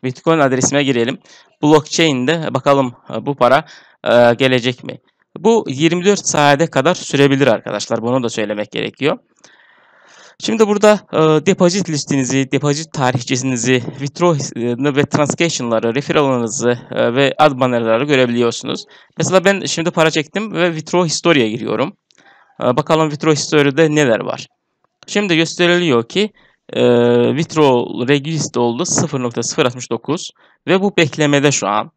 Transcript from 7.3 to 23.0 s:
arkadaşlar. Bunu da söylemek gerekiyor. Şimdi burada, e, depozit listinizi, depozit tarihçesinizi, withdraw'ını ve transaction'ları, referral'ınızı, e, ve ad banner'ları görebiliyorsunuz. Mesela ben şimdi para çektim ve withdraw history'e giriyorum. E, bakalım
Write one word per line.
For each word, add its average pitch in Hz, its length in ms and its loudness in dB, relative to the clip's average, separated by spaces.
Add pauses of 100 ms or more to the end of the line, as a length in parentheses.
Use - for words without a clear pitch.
arkadaşlar. 107 540 -2
Bunu 120 220 -2
da 113 60 -4
söylemek 107 420 -6
gerekiyor. 139 460 -4 (1300)
Şimdi 214 240 -2
burada, 208 320 2 (140)
e, 156 320 2
depozit 185 440 0
listinizi, 135 640 -2
depozit 147 420 -2
tarihçesinizi, 127 920 -2 (160)
withdraw'ını 135 960 -2
ve 143 100 2
transaction'ları, 120 920 -2
referral'ınızı, 123 800 0 (140)
e, 117 240 -2
ve 139 220 2
ad 143 220 2
banner'ları 120 460 0
görebiliyorsunuz. 120 800 0 (320)
Mesela 180 280 2
ben 196 200 0
şimdi 165 260 -4
para 160 200 2
çektim 185 420 -6
ve 175 140 0
withdraw 170 380 -2
history'e 147 440 2
giriyorum. 110 480 -4 (680)
E, 123 140 0
bakalım 156 320 0